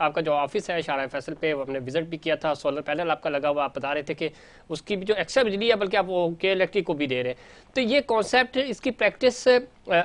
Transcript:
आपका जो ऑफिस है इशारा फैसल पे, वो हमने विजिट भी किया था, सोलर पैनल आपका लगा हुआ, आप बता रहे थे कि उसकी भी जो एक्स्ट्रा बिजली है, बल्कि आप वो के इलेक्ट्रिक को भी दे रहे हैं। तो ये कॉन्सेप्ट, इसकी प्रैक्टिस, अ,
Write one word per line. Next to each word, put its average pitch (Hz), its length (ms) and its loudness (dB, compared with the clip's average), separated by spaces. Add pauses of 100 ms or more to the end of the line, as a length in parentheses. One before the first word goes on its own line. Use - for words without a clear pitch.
आपका 156 200 0
जो 156 100 0
ऑफिस 147 380 0
है 170 100 0
इशारा 139 280 -2
फैसल 143 260 -8
पे, 156 200 -2
वो 139 100 -4
हमने 135 160 -6
विजिट 135 260 -4
भी 165 120 -10
किया 156 180 0
था, 151 180 -2
सोलर 143 280 -4
पैनल 160 300 -2
आपका 156 180 -2
लगा 143 200 -2
हुआ, 147 140 0
आप 135 140 -6
बता 139 160 -4
रहे 147 100 -4
थे 151 100 -6
कि 156 180 -4 (380)
उसकी 160 260 -6
भी 190 100 -6
जो 214 80 0
एक्स्ट्रा 202 300 2
बिजली 214 260 0
है, 220 60 6
बल्कि 202 220 -2
आप 185 80 2
वो 175 360 0
के 190 100 2
इलेक्ट्रिक 185 360 0
को 175 60 0
भी 147 140 -2
दे 127 160 -2
रहे 123 80 -2
हैं। - 80 -10 (360)
तो 262 60 2
ये 254 200 4
कॉन्सेप्ट, 240 560 2
इसकी 262 340 -2
प्रैक्टिस, 233 560 0
अ, 247 120 6 (460)